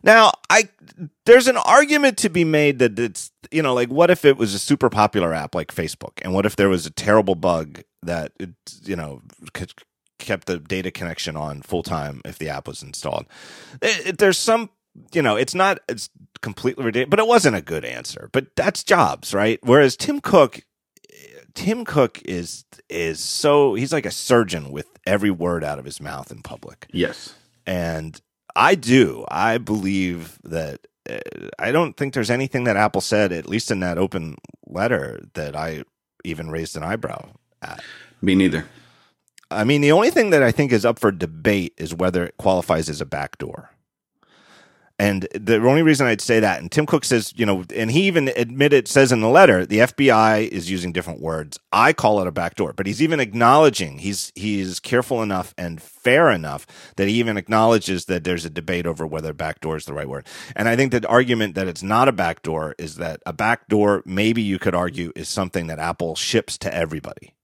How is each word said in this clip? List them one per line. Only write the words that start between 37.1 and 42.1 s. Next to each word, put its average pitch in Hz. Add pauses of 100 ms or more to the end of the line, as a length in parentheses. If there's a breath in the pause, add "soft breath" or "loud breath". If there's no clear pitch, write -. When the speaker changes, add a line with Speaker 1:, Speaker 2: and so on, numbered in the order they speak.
Speaker 1:
at. - (360 loud breath)
Speaker 2:
Me 95
neither. 92 (840 soft breath)
Speaker 1:
I 107
mean, 143
the 143
only 196
thing 240
that 151
I 120
think 143
is 110
up 113
for 107
debate 85
is 80
whether 87